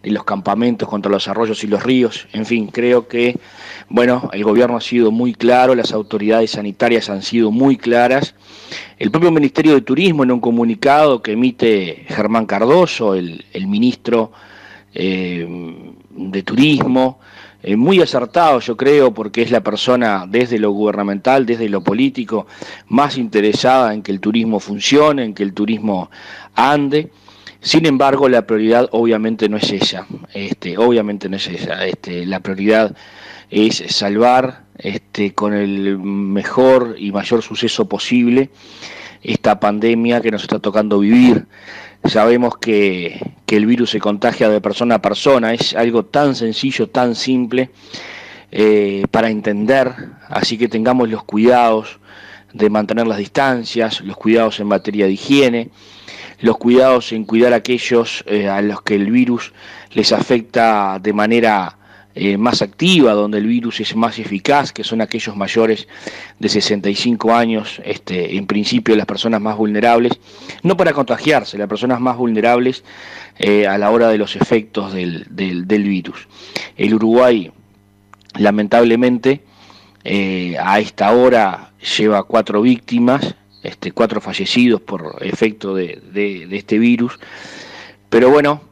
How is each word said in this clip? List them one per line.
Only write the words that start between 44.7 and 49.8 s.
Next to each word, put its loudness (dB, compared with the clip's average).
a -2
persona, 2
es -4
algo 0
tan 0
sencillo, -4
tan 0
simple, -2
eh, 2
para 2
entender, 0